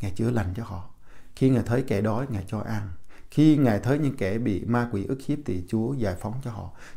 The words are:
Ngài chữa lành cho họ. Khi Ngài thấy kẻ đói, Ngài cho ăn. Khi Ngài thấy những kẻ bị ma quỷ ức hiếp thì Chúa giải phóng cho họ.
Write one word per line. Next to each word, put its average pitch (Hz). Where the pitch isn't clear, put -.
Ngài 98
chữa 113
lành 92
cho 117
họ. 90
Khi 131
Ngài 123
thấy 120
kẻ 117
đói, 110
Ngài 95
cho 107
ăn. 107
Khi 151
Ngài 113
thấy 131
những 139
kẻ 98
bị 113
ma 120
quỷ -
ức 135
hiếp 147
thì 92
Chúa 113
giải 104
phóng 110
cho 120
họ. 98